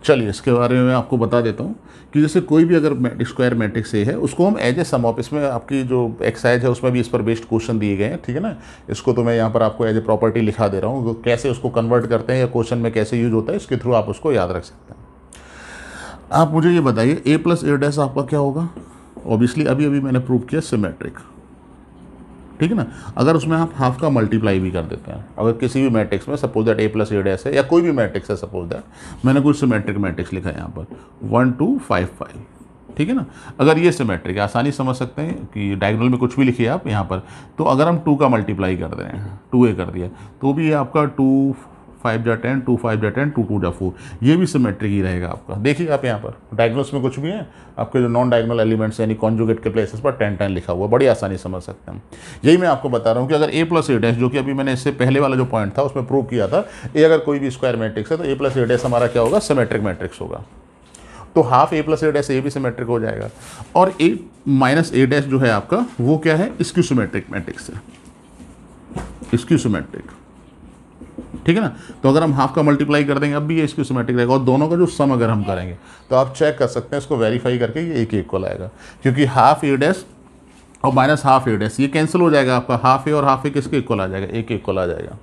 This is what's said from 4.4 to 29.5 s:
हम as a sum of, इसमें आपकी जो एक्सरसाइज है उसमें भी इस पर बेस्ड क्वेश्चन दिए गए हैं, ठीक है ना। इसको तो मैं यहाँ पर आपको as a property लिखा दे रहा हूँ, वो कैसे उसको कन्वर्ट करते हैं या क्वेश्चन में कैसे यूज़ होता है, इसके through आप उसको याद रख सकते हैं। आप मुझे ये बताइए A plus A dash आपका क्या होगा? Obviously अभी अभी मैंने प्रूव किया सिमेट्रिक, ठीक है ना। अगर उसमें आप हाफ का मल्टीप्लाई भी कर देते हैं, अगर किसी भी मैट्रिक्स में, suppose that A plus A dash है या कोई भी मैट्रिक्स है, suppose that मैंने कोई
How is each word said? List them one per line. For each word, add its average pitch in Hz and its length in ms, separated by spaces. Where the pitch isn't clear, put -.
हम 208 120
as 131 200
a 165 60
sum 123 200
of, 113 140
इसमें 147 240
आपकी 135 400
जो 123 160
एक्सरसाइज 120 420
है 131 60
उसमें 123 240
भी 123 60
इस 117 80
पर 117 140
बेस्ड 113 240
क्वेश्चन 113 340
दिए 101 180
गए 101 80
हैं, 156 160
ठीक 123 140
है 156 60
ना। 220 140
इसको 120 240
तो 117 100
मैं 117 120
यहाँ 113 160
पर 113 120
आपको 110 240
as 110 100
a 110 100
property 110 360
लिखा 104 240
दे 98 120
रहा 107 120
हूँ, 131 120
वो 113 100
कैसे 120 240
उसको 120 220
कन्वर्ट 117 360
करते 117 260
हैं 131 60
या 123 80
क्वेश्चन 120 300
में 117 160
कैसे 113 280
यूज़ 117 120
होता 113 180
है, 202 60
इसके 139 200
through 123 180
आप 104 140
उसको 147 220
याद 92 200
रख 90 120
सकते - 300
हैं। - 60
आप 151 200
मुझे 165 180
ये 170 100
बताइए 123 460
A 156 160
plus 170 220
A 143 140
dash 143 200
आपका 139 240
क्या 147 160
होगा? 143 300
Obviously 123 400
अभी 131 180
अभी 143 160
मैंने 131 200
प्रूव 127 200
किया 147 220
सिमेट्रिक, - 560
ठीक 160 120
है 233 60
ना। 139 80
अगर 147 180
उसमें 160 220
आप 165 180
हाफ 131 260
का 160 80
मल्टीप्लाई 107 500
भी 92 120
कर 87 120
देते - 280
हैं, 80 120
अगर 113 140
किसी 127 280
भी 135 80
मैट्रिक्स 107 400
में, 143 60
suppose 117 320
that 110 120
A 107 100
plus 107 220
A 101 140
dash 95 200
है 139 100
या 139 80
कोई 165 180
भी 170 100
मैट्रिक्स 104 400
है, 101 60
suppose 90 320
that - 560
मैंने 135 160
कोई 143 120